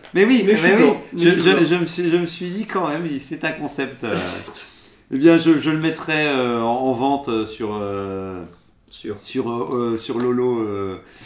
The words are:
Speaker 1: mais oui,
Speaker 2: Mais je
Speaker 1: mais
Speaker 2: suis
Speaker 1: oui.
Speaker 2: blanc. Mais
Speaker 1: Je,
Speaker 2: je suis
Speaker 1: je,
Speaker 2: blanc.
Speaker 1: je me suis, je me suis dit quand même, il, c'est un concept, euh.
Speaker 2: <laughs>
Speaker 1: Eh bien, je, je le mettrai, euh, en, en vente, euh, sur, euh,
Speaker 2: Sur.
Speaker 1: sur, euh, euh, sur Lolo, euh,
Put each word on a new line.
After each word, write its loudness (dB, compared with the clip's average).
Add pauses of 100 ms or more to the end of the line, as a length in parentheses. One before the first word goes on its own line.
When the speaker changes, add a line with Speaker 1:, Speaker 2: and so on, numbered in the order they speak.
(140)
Speaker 1:
mais 6
oui, 4
Speaker 2:
Mais 4
je 0
Speaker 1:
mais 4
Speaker 2:
suis 6
Speaker 1:
oui. 6
Speaker 2:
blanc. 4 (120)
Mais -6
Speaker 1:
Je, 8
Speaker 2:
je 6
suis 2
Speaker 1:
je, 4
Speaker 2:
blanc. 4
Speaker 1:
je 2
me 0
suis, -4
je 4
me 0
suis -8
dit -6
quand -4
même, -4
il, -6
c'est -12
un -2
concept, -8
euh. -2 (480)
Speaker 2:
<laughs> -20
Speaker 1:
Eh 0
bien, 8
je, 4
je -2
le 0
mettrai, -2
euh, 0
en, 0 (220)
en 2
vente, -2
euh, 0
sur, -6
euh, -6 (480)
Speaker 2:
Sur. -12
Speaker 1:
sur, -6
euh, -2
euh, -2
sur -6
Lolo, 0
euh, -4 (280)